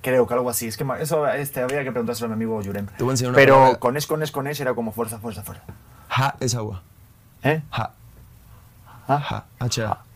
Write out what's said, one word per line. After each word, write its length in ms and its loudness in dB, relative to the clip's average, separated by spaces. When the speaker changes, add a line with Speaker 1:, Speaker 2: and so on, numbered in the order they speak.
Speaker 1:
creo 220 4
que 80 -4
algo 160 0
así. 180 -4
Es 80 -8
que 80 -6
ma-, 160 -4
eso, 280 0
este, 340 -2
habría 200 -2
que 80 -4
preguntárselo 360 -4
a 100 -4
mi 80 -2
amigo 160 -2
Yurem. 260 -6
Speaker 2:
Te 160 -8
voy 60 2
a 60 2
enseñar 160 0
una 60 2
Speaker 1:
Pero 180 10
Speaker 2:
palabra. 240 8
Speaker 1:
con 180 0
es, 100 -4
con 160 -2
es, 80 -4
con 160 -6
es, 140 -6
era 140 0
como 180 -4
fuerza, 260 -6
fuerza, 240 -10
fuerza. 220 -14
Speaker 2:
Ja 300 0
es 140 -2
agua. 280 -6
Speaker 1:
¿Eh? 280 2
Speaker 2:
Ja. 220 -6
Speaker 1:
¿Ah? 120 4
Speaker 2:
Ja. 260 -6
H 220 -2
A. 60 -2
Speaker 1:
Ja. 160 -4